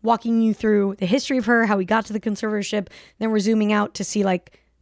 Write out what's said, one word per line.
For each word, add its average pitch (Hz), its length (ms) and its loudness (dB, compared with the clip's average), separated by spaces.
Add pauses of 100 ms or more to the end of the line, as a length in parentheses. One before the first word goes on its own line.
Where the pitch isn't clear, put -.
walking 226 400 0
you 220 120 2
through 202 440 0
the 190 80 -4
history 262 320 0
of 226 100 -2
her, 233 180 4
how 208 100 2
we 190 80 0
got 214 220 0
to 214 80 -10
the 214 60 -4
conservatorship. 208 680 -4 (300)
Then 220 120 -4
we're 220 100 2
zooming 214 340 2
out 208 220 -2
to 196 100 -6
see, 208 180 -2
like, 185 340 -2 (240)